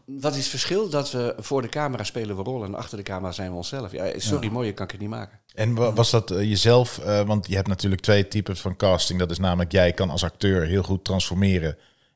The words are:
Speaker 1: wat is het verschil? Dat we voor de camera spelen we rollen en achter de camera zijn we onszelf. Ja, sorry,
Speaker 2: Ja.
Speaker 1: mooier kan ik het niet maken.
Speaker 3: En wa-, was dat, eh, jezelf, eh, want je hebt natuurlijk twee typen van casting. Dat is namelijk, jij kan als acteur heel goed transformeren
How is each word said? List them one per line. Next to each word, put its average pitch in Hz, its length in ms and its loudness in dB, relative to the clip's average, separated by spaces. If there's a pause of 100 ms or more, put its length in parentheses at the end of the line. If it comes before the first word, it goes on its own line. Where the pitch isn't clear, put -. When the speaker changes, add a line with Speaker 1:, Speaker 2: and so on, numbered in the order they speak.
Speaker 1:
wat 139 260 -4
is 139 80 -6
het 127 80 -4
verschil? 185 400 -2
Dat 143 220 -2
we 120 280 -2
voor 135 240 -2
de 117 60 -6
camera 131 360 -4
spelen 104 320 -6
we 95 60 -6
rollen 113 260 -6
en 98 60 -8
achter - 220 -10
de 101 60 -10
camera 92 300 -6
zijn 92 180 -8
we 87 60 -8
onszelf. 101 360 -8
Ja, 87 140 -6 (100)
sorry, 127 300 -2
Speaker 2:
Ja. 104 60 -4
Speaker 1:
mooier 117 220 -4
kan 101 100 -8
ik 90 80 -8
het 98 80 -16
niet 104 100 -8
maken. 107 280 -12 (160)
Speaker 3:
En 113 200 0
wa-, 117 180 2
was 113 180 4
dat, 117 200 2
eh, 92 120 0
jezelf, 117 560 4
eh, 104 280 2
want 104 200 0
je 95 80 -2
hebt 98 140 0
natuurlijk 95 340 0
twee 101 260 4
typen 98 280 -2
van 90 200 -6
casting. 92 420 2
Dat 90 120 0
is 85 80 -4
namelijk, 87 340 2
jij 90 200 6
kan 87 180 -2
als 85 140 -2
acteur 92 420 2
heel 92 160 2
goed 95 220 -2
transformeren 92 720 0 (400)